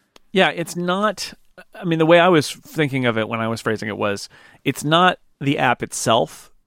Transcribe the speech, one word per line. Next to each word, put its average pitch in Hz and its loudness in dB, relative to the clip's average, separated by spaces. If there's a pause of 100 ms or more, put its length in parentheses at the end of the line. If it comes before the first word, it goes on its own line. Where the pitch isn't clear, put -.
(320)
Yeah, 185 2
it's 170 -6
not, 185 -4 (380)
I 220 -18
mean, 165 0
the 160 4
way 170 8
I 170 6
was 160 4
thinking 135 -4
of 113 0
it 110 -2
when 113 -6
I 113 -2
was 113 -4
phrasing 107 -4
it 101 -6
was, 101 -4 (360)
it's - -4
not 170 2 (200)
the 143 -2
app 123 0
itself - -2 (140)